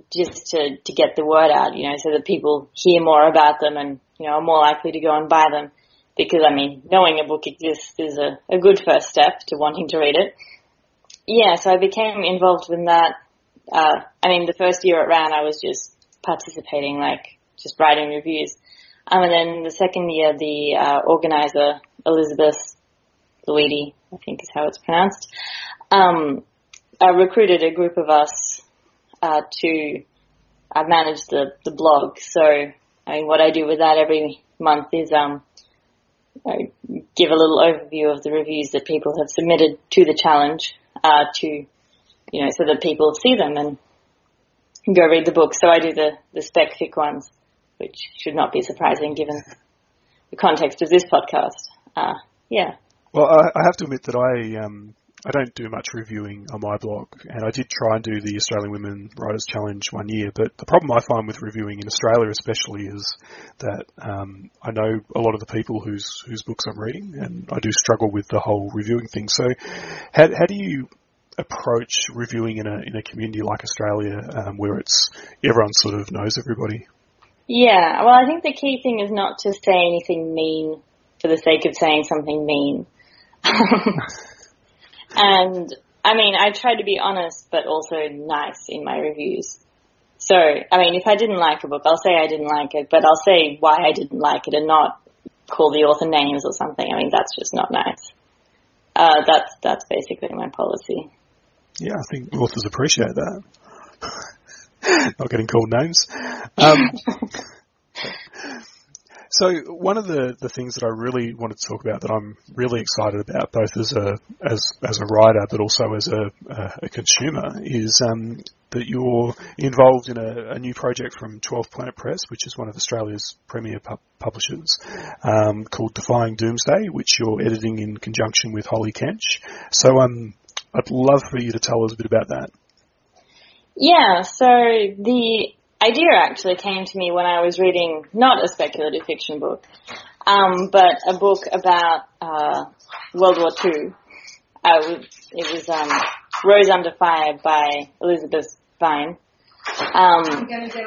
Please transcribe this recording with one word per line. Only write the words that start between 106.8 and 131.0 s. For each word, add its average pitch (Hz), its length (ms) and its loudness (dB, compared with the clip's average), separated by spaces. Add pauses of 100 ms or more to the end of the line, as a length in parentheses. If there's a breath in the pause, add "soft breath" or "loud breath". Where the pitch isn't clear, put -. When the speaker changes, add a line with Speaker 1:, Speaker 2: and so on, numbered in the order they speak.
Speaker 2:
<laughs> - 1700 -14 (720 loud breath)
so 185 180 2 (220)
one 185 240 -2
of 214 80 -6
the, 135 340 -4
the 127 100 -8
things 123 260 -10
that - 80 -8
I 117 60 -2
really 117 440 -4
wanted 113 240 -10
to - 100 -10
talk 110 160 -10
about 107 180 -6
that - 100 -6
I'm 104 260 -6 (160)
really 123 280 -2
excited 104 380 -2
about, - 320 -6
both 110 260 -2
as 113 160 -4
a, 101 260 -2 (220)
as, 113 320 -4 (140)
as - 140 -6
a 104 40 -6
writer, 107 440 4
but - 100 -4
also 107 360 -2
as 104 120 -6
a, 107 240 -4 (160)
a, 101 260 -10 (100)
a - 60 -12
consumer, - 720 -2
is, 110 420 -2
um, 113 360 -6 (280)
that 120 180 -8
you're 120 460 -2 (240 loud breath)
involved 131 520 4
in 120 80 -10
a, 113 340 -10
a 117 80 -10
new 123 140 -10
project 123 440 -6
from 107 220 -18
Twelfth 117 320 -8
Planet 127 240 -14
Press, - 340 -10
which - 160 -12
is 135 120 -14
one 117 120 -10
of 101 60 -16
Australia's 104 600 -8 (120)
premier 110 320 -12
pu-, 110 200 -16 (200)
publishers, 139 580 -6 (460 loud breath)
um, 107 400 0
called 110 320 -10
Defying 113 400 -2
Doomsday, 120 540 -2
which - 300 -2
you're 110 220 -2
editing 110 380 -4
in 107 180 -8
conjunction 110 540 -4
with 107 160 -8
Holly 110 240 -4
Kench. - 500 -6 (300 loud breath)
So, 131 280 4
um, 120 360 0 (400)
I'd - 160 -6
love 135 380 2